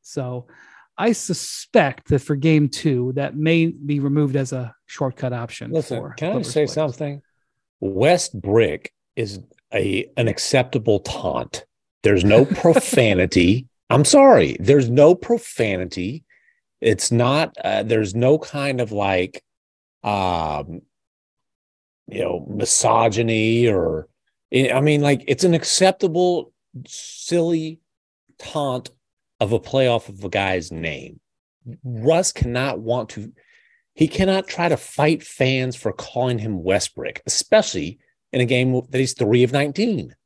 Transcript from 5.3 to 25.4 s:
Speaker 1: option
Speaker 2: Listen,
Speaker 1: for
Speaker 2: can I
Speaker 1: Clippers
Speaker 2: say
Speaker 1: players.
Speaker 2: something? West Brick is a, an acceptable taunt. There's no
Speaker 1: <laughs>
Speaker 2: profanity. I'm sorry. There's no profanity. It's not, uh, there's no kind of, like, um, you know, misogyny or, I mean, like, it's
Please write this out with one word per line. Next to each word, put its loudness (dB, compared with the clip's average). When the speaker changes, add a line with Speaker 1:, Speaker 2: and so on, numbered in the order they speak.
Speaker 1:
option -10
Speaker 2:
Listen, -4
Speaker 1:
for -14
Speaker 2:
can -6
I -2
Speaker 1:
Clippers -4
Speaker 2:
say 0
Speaker 1:
players. 0
Speaker 2:
something? -6
West 0
Brick 0
is -8
a, -2
an 0
acceptable 0
taunt. -8
There's 4
no 8
Speaker 1:
<laughs> -2
Speaker 2:
profanity. 4
I'm 4
sorry. 6
There's 4
no 8
profanity. -4
It's 0
not, 0
uh, -2
there's -2
no 4
kind -6
of, -4
like, -2
um, -4
you -8
know, -6
misogyny 2
or, -2
I 2
mean, 2
like, 2
it's 0